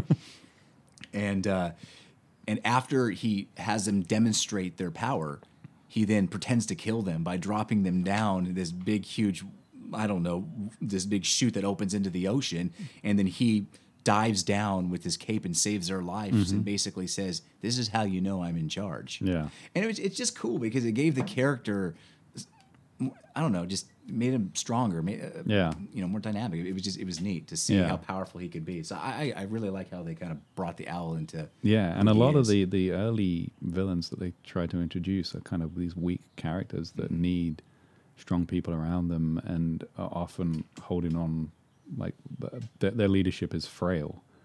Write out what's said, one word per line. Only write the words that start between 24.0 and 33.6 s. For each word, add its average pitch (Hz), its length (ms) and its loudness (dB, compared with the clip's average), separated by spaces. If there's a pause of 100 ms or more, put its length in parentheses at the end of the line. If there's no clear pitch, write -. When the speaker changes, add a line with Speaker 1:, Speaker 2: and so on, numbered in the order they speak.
Speaker 2:
made 117 260 2
him 98 200 0
stronger, 113 480 0
made, 95 200 -2
uh, - 240 -10
Speaker 1:
Yeah. 95 260 4 (220)
Speaker 2:
you 107 80 -4
know, 87 60 -2
more 104 100 -2
dynamic. 104 480 -4
It 95 60 -4
was 95 100 -4
just, 95 160 -6
it - 60 -8
was 87 160 -6
neat 92 260 -4
to 80 100 -12
see 104 200 2
Speaker 1:
Yeah. 92 120 6
Speaker 2:
how 90 80 0
powerful 92 440 -8
he 90 80 -6
could 82 160 -8
be. 87 180 -6
So 90 140 -8
I, 120 400 -4
I, 98 60 -8
I - 20 -
really 107 260 -4
like 95 220 -6
how 90 100 -8
they 82 140 -6
kind 85 160 -8
of 76 60 -8 (180)
brought 85 200 -4
the 80 120 -8
Owl 82 260 -4
into 80 340 -6 (140)
Speaker 1:
Yeah, 104 360 4
and 104 100 8
a 107 40 10
Speaker 2:
the 107 60 8
Speaker 1:
lot 127 120 8
of 139 160 6
Speaker 2:
games. - 20 6
Speaker 1:
the, 101 160 8
the 92 260 2
early 95 640 0 (100)